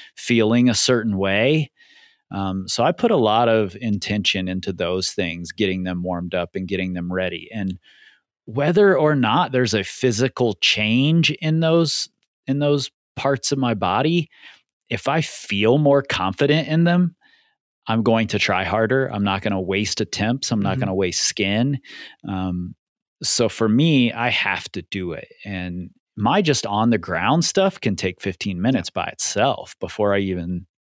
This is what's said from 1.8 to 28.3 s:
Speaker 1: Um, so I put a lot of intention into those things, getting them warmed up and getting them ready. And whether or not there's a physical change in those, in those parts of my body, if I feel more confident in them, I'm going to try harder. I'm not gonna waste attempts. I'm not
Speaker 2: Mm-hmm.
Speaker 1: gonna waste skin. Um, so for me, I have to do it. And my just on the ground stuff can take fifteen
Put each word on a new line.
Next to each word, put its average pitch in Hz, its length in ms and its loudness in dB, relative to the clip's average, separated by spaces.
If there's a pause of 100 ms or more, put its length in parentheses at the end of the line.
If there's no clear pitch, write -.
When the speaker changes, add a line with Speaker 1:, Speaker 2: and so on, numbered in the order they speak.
Speaker 1:
Um, 95 360 -4
so - 160 -2
I 156 80 4
put 214 200 2
a 196 60 2
lot 113 320 4
of 110 320 2
intention 104 680 -2
into 92 240 -4
those 90 400 -2
things, 85 400 -6
getting 95 320 -2
them 92 200 -4
warmed 90 320 -6
up 87 200 -4
and 95 120 -6
getting 92 260 -4
them 87 180 -6
ready. 90 420 -6
And 98 240 -6 (680)
whether 165 520 4
or 151 180 4
not 127 360 2
there's 127 220 2
a 101 100 2
physical 120 760 0
change 135 680 2
in 160 280 0
those, 165 480 2 (400)
in 135 120 0
those 147 300 2 (260)
parts - 360 -2
of 139 60 -2
my 123 160 2
body, 127 560 0 (600)
if 113 180 -4
I 156 140 2
feel 110 560 0
more 143 240 4
confident 139 680 0
in 160 180 2
them, 175 300 2 (720)
I'm 113 160 2
going 113 240 2
to 104 120 -2
try 95 240 0
harder. 113 440 0
I'm 101 160 -2
not 98 180 0
gonna 98 180 -2
waste 98 400 -2
attempts. 110 520 -2
I'm 110 100 0
not 98 120 0
Speaker 2:
Mm-hmm. 127 80 -2
Speaker 1:
gonna 98 140 -2
waste 92 280 -2
skin. 113 560 0 (460)
Um, 92 500 -4 (480)
so - 260 0
for 113 180 -2
me, 127 460 4
I 117 160 -2
have 98 420 -2
to 92 120 -10
do 90 280 -6
it. - 160 -10 (160)
And 90 460 -8 (260)
my 123 260 2
just 147 240 0
on 107 260 2
the 110 60 4
ground 95 460 0
stuff 190 380 0
can 104 160 0
take 92 240 -4
fifteen 95 400 -6